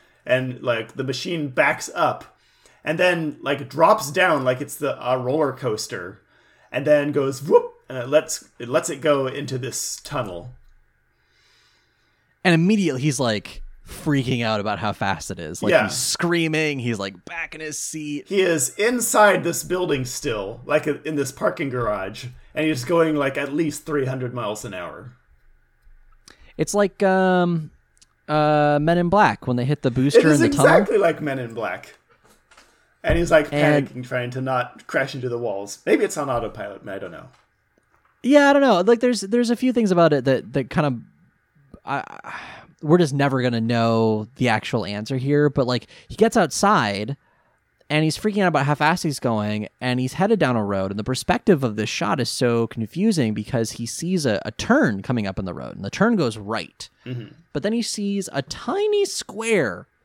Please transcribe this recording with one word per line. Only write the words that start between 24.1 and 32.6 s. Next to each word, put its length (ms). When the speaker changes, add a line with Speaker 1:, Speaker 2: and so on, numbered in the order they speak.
Speaker 1:
miles 320
an 80
hour. 400
Speaker 2:
It's 160
like, 280
um, 680
uh, 540
Men 160
in 100
Black 400
when 80
they 80
hit 180
the 100
booster 280
Speaker 1:
It 60
is 160
Speaker 2:
in 100
the 60
tunnel. 120
Speaker 1:
exactly 280
like 240
Men 180
in 140
Black. 420